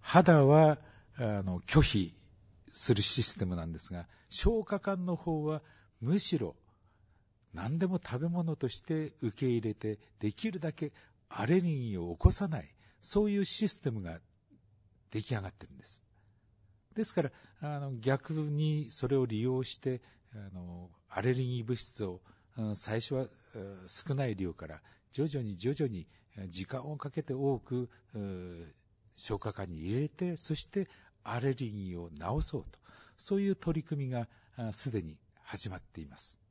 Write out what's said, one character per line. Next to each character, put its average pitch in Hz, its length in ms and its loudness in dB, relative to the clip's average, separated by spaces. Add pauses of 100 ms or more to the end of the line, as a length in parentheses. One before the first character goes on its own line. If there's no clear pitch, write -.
肌 165 440 10
は、 151 340 10 (380)
あ 104 260 0
の、 92 180 -2
拒 - 200 6
否 95 340 4 (580)
す - 220 4
る 104 80 4
シ - 200 2
ス - 160 -2
テ 101 80 0
ム 90 100 -2
な 82 80 -4
ん 82 80 -6
で 80 60 -8
す - 140 -10
が、 87 140 -8 (220)
消 220 360 2
化 202 160 -2
管 185 260 -2
の 180 100 0
方 156 280 -2
は 156 180 -2 (380)
む 143 180 2
し 175 200 2
ろ 98 160 -2 (1000)
何 110 240 -4
で 190 80 2
も 180 180 0
食 127 160 -4
べ 165 80 -2
物 170 280 -2
と 131 120 -2
し - 120 -6
て 156 320 -2 (100)
受 113 140 -2
け 135 100 0
入 120 140 4
れ 107 140 -2
て、 107 240 -4 (200)
で 104 140 0
き - 180 -4
る 180 100 -6
だ 156 120 -2
け 147 200 -6 (360)
ア - 180 -4
レ 160 100 6
ル 185 60 6
ギ 127 360 0
ー 85 40 -2
を 85 100 -4
起 82 60 -6
こ - 140 6
さ - 160 -2
な 151 120 -4
い、 - 140 -18 (260)
そ 208 240 0
う 208 60 0
い 202 80 2
う 196 60 2
シ - 240 0
ス - 100 -6
テ 135 120 -4
ム 110 120 -6
が 85 160 -8 (920)
出 107 120 -4
来 117 140 -2
上 104 40 -2
が 95 80 -6
っ - 40 -10
て - 140 -20
る - 60 -20
ん - 60 -20
で - 60 -20
す。 - 200 -20 (880)
で 220 100 0
す - 100 -6
か 170 80 2
ら、 139 80 0 (300)
あ 147 180 -6
の、 139 160 -6
逆 131 400 0
に 151 560 0
そ - 180 -4
れ 139 80 4
を 127 80 4
利 110 180 0
用 127 220 0
し - 140 -8
て、 127 240 -4 (320)
あ 101 180 -14
の、 87 380 -12 (180)
ア 95 140 -4
レ 123 80 4
ル 123 60 4
ギ 123 240 -2
ー 113 40 -4
物 117 160 -2
質 - 240 -6
を、 90 160 -6 (380)
う 110 120 0
ん、 104 60 -2
最 110 240 -2
初 135 140 -4
は、 131 120 0 (280)
う 117 40 -10
ん、 98 280 -12
少 - 280 -4
な 135 120 0
い 110 80 0
量 92 180 -2
か 80 140 -12
ら 78 140 -12 (320)
徐 143 160 0
々 139 160 -4
に 101 120 -4
徐 117 200 -2
々 147 140 0
に、 90 180 -8 (280)
え 95 100 -10
ー、 - 20 -10
時 92 180 -6
間 131 240 -8
を 151 60 -8
か 143 140 -10
け 156 120 -4
て 131 120 -4
多 139 260 2
く、 123 280 -4 (260)
う 110 40 -6
ー、 90 480 -8 (500)
消 - 220 -6
化 107 140 -6
管 92 180 -6
に 82 120 -8
入 110 200 0
れ 151 60 -2
て、 180 280 -4
そ 156 200 -4
し - 100 -10
て 196 220 -4 (340)
ア 117 160 -4
レ 135 120 2
ル 131 40 2
ギ 104 420 -6
ー 85 40 -8
を 85 100 -10
治 87 360 -2
そ 139 120 -4
う - 120 -6
と、 - 100 -20 (360)
そ - 200 -2
う 202 40 4
い 196 100 2
う 185 40 4
取 160 280 0
り - 40 -10
組 143 200 -2
み 127 40 -4
が、 120 180 -2 (280)
あ、 113 160 -4
す - 180 -4
で 107 120 0
に 78 140 -10 (260)
始 - 260 -8
ま 92 80 -8
っ 82 40 -10
て - 200 -16
い 76 60 -10
ま 67 120 -18
す。 - 180 -12 (140)